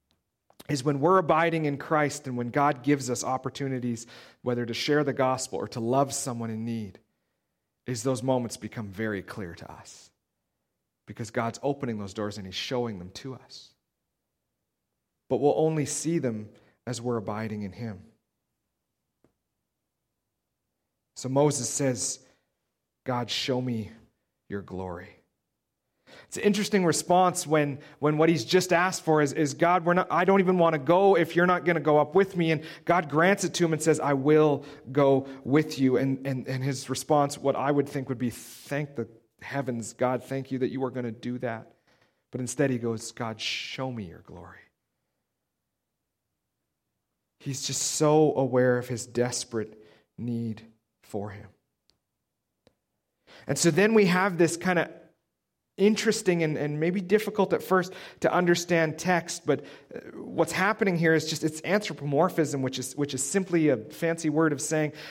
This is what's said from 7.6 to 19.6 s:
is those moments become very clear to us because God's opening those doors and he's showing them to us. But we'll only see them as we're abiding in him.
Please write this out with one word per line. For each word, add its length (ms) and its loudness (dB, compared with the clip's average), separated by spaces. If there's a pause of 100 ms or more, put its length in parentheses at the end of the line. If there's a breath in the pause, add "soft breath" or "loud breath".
is 160 -6
those 180 0
moments 340 0
become 340 -10
very 340 -6
clear 320 -12
to 160 -16
us 400 -20 (960)
because 240 -10
God's 320 -4
opening 340 -4
those 160 -10
doors 240 -6
and 80 -12
he's 80 -12
showing 460 -6
them 160 -14
to 180 -14
us. 400 -20 (1500)
But 100 0
we'll 200 2
only 300 0
see 320 -4
them 300 -6 (360 soft breath)
as 160 -8
we're 160 -2
abiding 460 -6
in 80 -8
him. 320 -12 (3000)